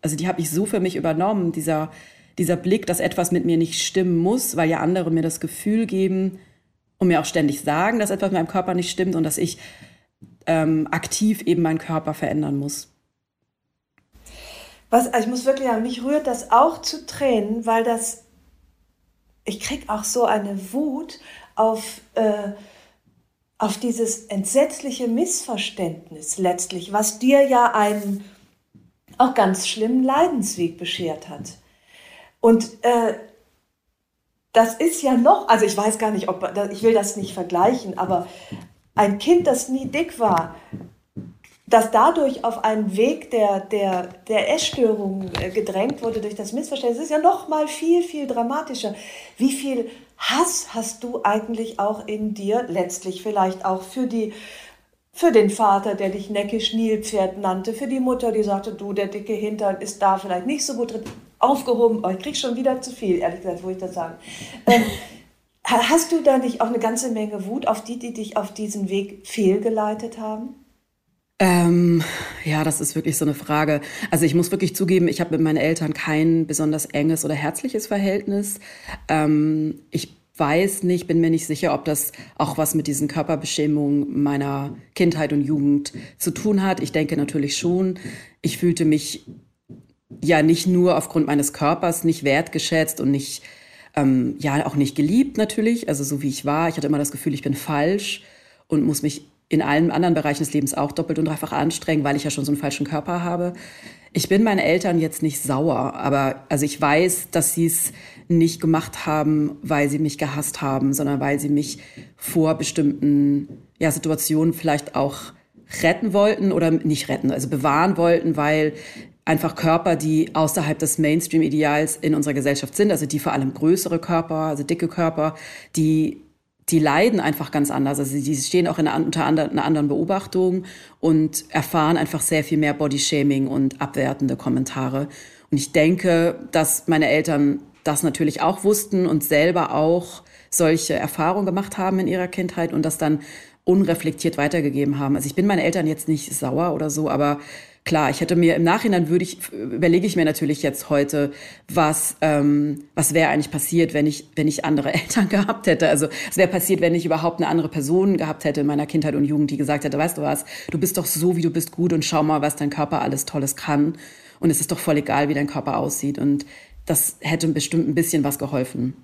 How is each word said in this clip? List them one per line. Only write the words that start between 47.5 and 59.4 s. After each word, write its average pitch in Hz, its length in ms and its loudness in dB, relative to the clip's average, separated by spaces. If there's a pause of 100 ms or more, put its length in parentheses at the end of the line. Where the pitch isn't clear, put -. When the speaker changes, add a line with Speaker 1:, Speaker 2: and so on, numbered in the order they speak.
Speaker 2:
viel, 330 360 2
viel 294 240 -6
dramatischer. 240 640 -4 (440)
Wie 269 140 2
viel 262 380 -4 (280)
Hass - 580 -2
hast 226 280 -6
du 247 200 -8
eigentlich 220 560 -2
auch 208 280 -2
in 214 280 -6
dir, 208 320 -2
letztlich 180 560 -6
vielleicht 190 420 -2
auch 185 160 -2
für 254 240 -6
die, 220 280 -4 (760)
für 339 200 2
den 214 180 6
Vater, 202 460 2
der 196 140 -2
dich 196 200 -8
neckisch 208 440 -2
Nilpferd 214 640 -2
nannte, 190 340 -2
für 233 140 -6
die 262 120 -2
Mutter, 247 320 0
die 214 120 2
sagte, 202 300 -2
„Du, 202 200 -8
der 196 140 -2
dicke 208 260 -8
Hintern 208 460 -2